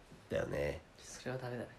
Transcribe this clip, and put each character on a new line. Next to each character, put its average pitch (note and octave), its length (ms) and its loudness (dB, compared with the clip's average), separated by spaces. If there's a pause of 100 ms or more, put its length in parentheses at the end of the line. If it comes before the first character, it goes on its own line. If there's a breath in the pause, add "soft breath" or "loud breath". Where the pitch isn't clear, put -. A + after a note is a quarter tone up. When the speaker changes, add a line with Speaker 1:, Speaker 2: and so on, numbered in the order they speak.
(300)
Speaker 1:
だ - 80 6
よ - 80 4
ね。 C#2+ 340 4 (180)
Speaker 2:
そ - 280 -10
れ B2+ 40 0
は C3 80 0
ダ C3 100 -2
メ B2 80 -2
だ A2+ 60 -2
ね。 G2 60 -4 (100)